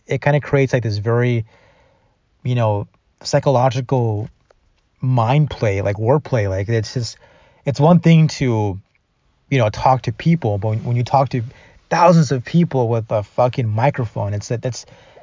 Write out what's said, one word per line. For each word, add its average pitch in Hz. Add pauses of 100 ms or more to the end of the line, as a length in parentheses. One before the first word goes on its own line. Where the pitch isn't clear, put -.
it 139
kinda 147
creates, 139
like, 123
this 107
very, 117 (1000)
you 123
know, 107 (340)
psychological 123 (720)
mind 127
play, 98
like, 101
wordplay. 113
Like, 95
it's 113
just, 120 (480)
it's 135
one 165
thing 160
to, 107 (720)
you 139
know, 107
talk 131
to 120
people, 160
but 101
when, 110
when 120
you 123
talk 135
to 123 (480)
thousands 165
of 127
people 139
with 113
a 107
fucking 123
microphone, 110
it's 104
that, 117
that's - (360)